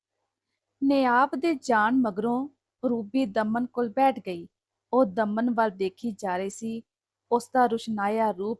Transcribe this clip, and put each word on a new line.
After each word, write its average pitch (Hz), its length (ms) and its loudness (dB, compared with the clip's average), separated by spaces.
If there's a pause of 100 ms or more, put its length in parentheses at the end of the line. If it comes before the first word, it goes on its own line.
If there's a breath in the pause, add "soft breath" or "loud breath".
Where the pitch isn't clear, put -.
(840)
ਨਿਆਬ 269 460 4 (100)
ਦੇ 339 160 0
ਜਾਣ 226 400 2
ਮਗਰੋਂ 240 540 0 (400)
ਰੂਬੀ 240 360 0
ਦਮਨ 220 400 0
ਕੋਲ 240 240 -4
ਬੈਠ 262 300 2
ਗਈ। 180 280 -10 (460)
ਉਹ 254 120 4
ਦਮਨ 214 440 0
ਵੱਲ 226 200 2
ਦੇਖੀ 190 420 -6
ਜਾ 190 260 -4
ਰਹੀ 196 120 -4
ਸੀ। 226 320 -10 (500)
ਉਸ 240 220 0
ਦਾ 254 120 4
ਰੁਸ਼ਨਾਇਆ 220 640 -2
ਰੂਪ 202 280 -6